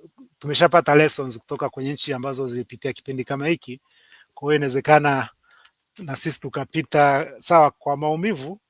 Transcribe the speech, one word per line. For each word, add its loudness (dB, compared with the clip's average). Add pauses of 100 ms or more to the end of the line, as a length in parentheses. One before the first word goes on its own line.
(400)
tumeshapata 2
lessons 0
kutoka -8
kwenye -8
nchi -8
ambazo -8
zilipitia -10
kipindi -12
kama -6
hiki. -6 (520)
Kwa -10
hiyo 2
inawezekana 2 (680)
na -10
sisi -4
tukapita, 0
sawa, 6
kwa -6
maumivu -4 (100)